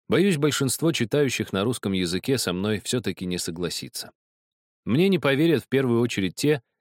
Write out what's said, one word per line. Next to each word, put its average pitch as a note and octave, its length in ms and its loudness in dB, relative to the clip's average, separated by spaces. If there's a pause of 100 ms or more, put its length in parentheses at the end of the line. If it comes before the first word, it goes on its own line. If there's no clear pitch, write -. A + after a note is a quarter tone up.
(100)
боюсь, F3 260 4
большинство C#3+ 560 0
читающих C3 640 -2
на G2 100 0
русском A2+ 280 -2
языке F#2 440 0
со G2 160 -2
мной G2 280 -2
всё-таки G2 440 -4
не F2+ 140 -4
согласится. E2+ 720 -8 (720)
Мне C#3+ 240 2
не F#3 100 2
поверят C#3 460 2
в - 40 -20
первую B2 340 2
очередь G2 320 -2
те, C#3+ 260 0 (200)